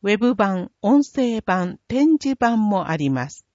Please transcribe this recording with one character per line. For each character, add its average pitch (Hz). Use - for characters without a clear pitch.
ウ 196
ェ 208
ブ 240
版、 190
音 277
声 240
版、 180
展 294
示 269
版 233
も 190
あ 160
り 147
ま 131
す。 -